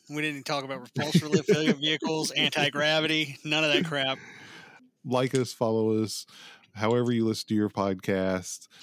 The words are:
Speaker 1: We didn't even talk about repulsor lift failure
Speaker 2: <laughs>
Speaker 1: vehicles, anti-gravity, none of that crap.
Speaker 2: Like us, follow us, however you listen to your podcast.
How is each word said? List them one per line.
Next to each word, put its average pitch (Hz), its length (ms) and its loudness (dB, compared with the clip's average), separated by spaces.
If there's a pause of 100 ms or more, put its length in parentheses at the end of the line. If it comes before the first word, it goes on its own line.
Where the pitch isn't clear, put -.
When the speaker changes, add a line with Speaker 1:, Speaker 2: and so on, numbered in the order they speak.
Speaker 1:
We 147 80 -8
didn't 151 140 -2
even 139 120 -10
talk 143 200 -4
about 135 220 -8
repulsor 151 440 0
lift 156 200 2
failure 156 240 4
Speaker 2:
<laughs> 139 80 -12
Speaker 1:
vehicles, 156 500 -2
anti-gravity, 151 1120 0
none 156 220 0
of 147 80 4
that 143 120 4
crap. 135 320 -2 (840)
Speaker 2:
Like 127 320 2
us, 127 160 0
follow 110 500 2
us, - 240 -4 (480)
however 120 380 2
you 113 140 2
listen 110 240 -2
to 110 60 0
your 104 140 2
podcast. 95 1000 -2 (140)